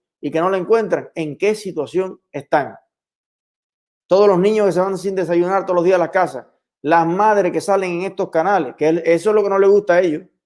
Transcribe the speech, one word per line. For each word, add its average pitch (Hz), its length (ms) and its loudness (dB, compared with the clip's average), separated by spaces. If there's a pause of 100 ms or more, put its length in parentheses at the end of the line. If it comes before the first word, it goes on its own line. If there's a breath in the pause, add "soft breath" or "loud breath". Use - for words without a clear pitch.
(200)
y 147 100 -8
que 160 100 -2
no 180 100 0
la 196 60 -2
encuentran, 180 580 -2
¿en 156 220 -8
qué 208 180 -2
situación 185 680 -6 (120)
están? - 440 -4 (1300)
Todos 202 180 4
los 190 120 4
niños 208 280 2
que 185 60 0
se 170 80 0
van 190 180 -2
sin 190 160 -6
desayunar 175 500 0
todos 185 120 -2
los 175 80 0
días 185 120 4
a 175 80 2
las 156 60 -6
casas, 147 360 -2 (360)
las 165 240 2
madres 196 460 0
que 143 80 -2
salen 190 320 -2
en 170 100 -6
estos 190 280 -6
canales, 165 460 -2
que 151 120 0
él, 165 160 0
eso 170 260 2
es 208 60 2
lo 214 60 2
que 196 80 -2
no 196 80 0
le 196 80 4
gusta 202 280 4
a 175 60 4
ellos. 165 220 -2 (240)